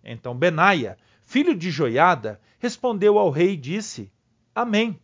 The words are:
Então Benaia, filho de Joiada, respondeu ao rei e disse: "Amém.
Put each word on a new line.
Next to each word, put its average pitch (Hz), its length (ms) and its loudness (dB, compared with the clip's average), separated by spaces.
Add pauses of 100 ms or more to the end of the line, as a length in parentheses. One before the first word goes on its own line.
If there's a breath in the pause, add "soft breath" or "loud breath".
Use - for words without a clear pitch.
Então 117 320 -14
Benaia, 160 640 0 (260)
filho 302 300 0
de 175 160 -6
Joiada, 131 680 0 (180)
respondeu 208 600 0
ao 196 120 4
rei 175 220 2
e 185 40 -6
disse: 139 540 -10 (440)
"Amém. 220 500 -2